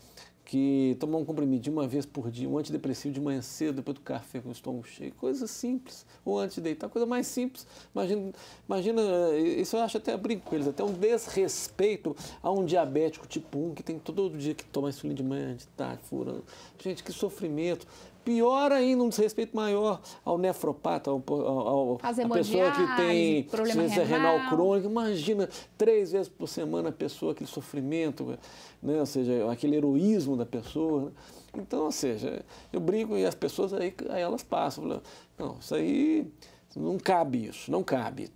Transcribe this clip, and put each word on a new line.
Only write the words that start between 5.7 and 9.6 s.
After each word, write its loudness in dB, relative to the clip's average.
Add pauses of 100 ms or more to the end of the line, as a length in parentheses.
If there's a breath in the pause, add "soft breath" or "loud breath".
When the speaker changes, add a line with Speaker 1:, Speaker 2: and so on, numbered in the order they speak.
Speaker 1:
ou -2
antes -4
de -6
deitar, -4
coisa 0
mais 0
simples. -4 (260 loud breath)
Imagina, 0 (360 loud breath)
imagina, 2 (360)
isso 2